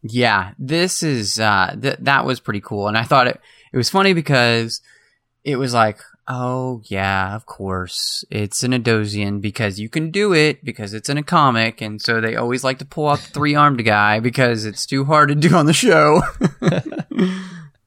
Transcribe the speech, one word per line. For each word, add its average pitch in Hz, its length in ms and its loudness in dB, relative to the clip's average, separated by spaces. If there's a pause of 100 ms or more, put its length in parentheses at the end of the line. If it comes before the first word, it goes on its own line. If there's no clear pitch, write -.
Yeah, 110 560 0
this 170 440 -2
is, 123 380 -2
uh, 101 400 2
th-, 135 200 -2
that 135 240 2
was 131 160 -4
pretty 104 200 -6
cool. 101 280 -6
And 104 80 -2
I 113 80 0
thought 131 220 4
it, - 140 -4 (320)
it - 40 -2
was 123 140 0
funny 190 240 4
because 120 680 0 (640)
it 143 120 -2
was 123 180 -2
like, 110 240 2 (300)
"Oh, 127 560 -6
yeah, 95 500 -2
of 113 120 -12
course. - 840 -8
It's 104 320 -4
an 127 100 0
Adosian 107 680 -2
because 101 400 -4
you 107 80 -8
can 160 220 -4
do 196 220 0
it 151 320 2
because 107 300 -10
it's 110 140 -10
in 143 100 -2
a 147 40 -6
comic." 127 580 2
And 107 200 -10
so 113 200 -2
they 113 160 -2
always 120 260 -2
like 131 160 -2
to 143 60 -14
pull 147 240 -4
out 143 120 2
the - 100 -20
three-armed 147 540 2
guy 107 360 4
because 120 460 0
it's 104 200 -8
too 135 180 -2
hard 147 260 4
to 143 40 2
do 147 200 4
on 143 120 4
the 156 60 4
show. 156 500 4 (400)
<laughs> - 800 -2 (440)